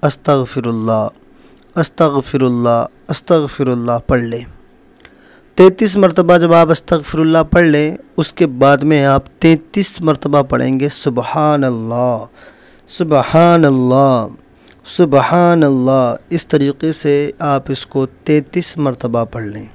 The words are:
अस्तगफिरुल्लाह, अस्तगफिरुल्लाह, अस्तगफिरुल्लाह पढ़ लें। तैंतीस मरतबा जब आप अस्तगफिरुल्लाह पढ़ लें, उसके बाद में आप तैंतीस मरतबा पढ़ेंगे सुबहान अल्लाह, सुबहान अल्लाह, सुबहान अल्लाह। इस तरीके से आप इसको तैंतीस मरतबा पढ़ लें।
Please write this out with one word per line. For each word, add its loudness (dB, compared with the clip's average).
अस्तगफिरुल्लाह, -2
अस्तगफिरुल्लाह, 0
अस्तगफिरुल्लाह -2
पढ़ -2
लें। -8
तैंतीस 2
मरतबा 2
जब 2
आप 4
अस्तगफिरुल्लाह 0
पढ़ 2
लें, 0
उसके -2
बाद 2
में 2
आप 2
तैंतीस 0
मरतबा 0
पढ़ेंगे -2
सुबहान -2
अल्लाह, -4
सुबहान 2
अल्लाह, 2
सुबहान 2
अल्लाह। 0
इस -6
तरीके -2
से -2
आप -2
इसको -4
तैंतीस -2
मरतबा -4
पढ़ -12
लें। -14